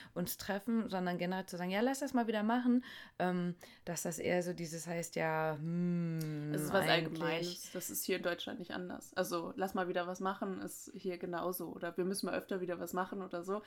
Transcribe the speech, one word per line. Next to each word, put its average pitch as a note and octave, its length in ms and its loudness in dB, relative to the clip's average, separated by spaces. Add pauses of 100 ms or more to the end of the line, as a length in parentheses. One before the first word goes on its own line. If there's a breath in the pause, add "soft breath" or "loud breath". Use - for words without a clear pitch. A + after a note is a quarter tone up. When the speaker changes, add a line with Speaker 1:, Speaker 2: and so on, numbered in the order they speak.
(140)
Speaker 1:
uns F3 240 -2
treffen“, G#3 520 0
sondern F3+ 280 0
generell F#3 280 0
zu F3+ 120 -8
sagen, F3+ 140 0
„Ja, G3+ 100 4
lass C4+ 180 4
das C#4 140 -4
mal A#3 140 4
wieder A3 160 2
machen“, B3 420 4 (340 loud breath)
ähm, F3 360 2 (280 loud breath)
dass E3+ 200 -4
das E3+ 140 -2
eher F3 240 4
so F3 120 0
dieses E3 340 -6
heißt, E3+ 300 -2
ja, D#3+ 420 2
hm, E3 920 0
Speaker 2:
Es D3+ 100 2
ist - 100 0
was F#3 140 6
Speaker 1:
eigentlich D#3+ 340 2
Speaker 2:
Allgemeines, E3+ 500 -2
das F3+ 180 -6
ist G3+ 140 -4
hier F#3 140 2
in F3+ 60 -4
Deutschland F3 360 -2
nicht F3+ 120 -8
anders. F3+ 440 -6
Also, F3 400 0
„Lass F#3+ 180 0
mal F#3 140 2
wieder F3 180 0
was F#3 140 -4
machen“, G3 420 -2
ist - 340 -10
hier F#3 220 -4
genauso. F3 520 -2
Oder F3 280 -4
„Wir F#3 80 6
müssen G3 200 0
mal F3+ 100 0
öfter F#3 260 0
wieder F3 180 -2
was F3 140 -6
machen“ F#3+ 280 0
oder F3+ 220 -4
so. G3 240 -2